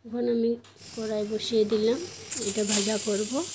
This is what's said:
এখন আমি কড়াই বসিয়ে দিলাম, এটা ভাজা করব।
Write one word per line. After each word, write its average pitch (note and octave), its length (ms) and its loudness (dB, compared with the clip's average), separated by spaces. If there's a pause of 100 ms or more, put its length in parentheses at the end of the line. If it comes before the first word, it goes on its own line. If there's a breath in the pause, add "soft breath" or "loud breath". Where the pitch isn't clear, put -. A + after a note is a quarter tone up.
এখন A#3+ 240 -4
আমি A#3 280 2 (400)
কড়াই G#3+ 340 -4
বসিয়ে A3 340 0
দিলাম, A3 340 2 (480)
এটা G#3 180 0
ভাজা G#3 340 4
করব। G#3+ 440 -2 (120)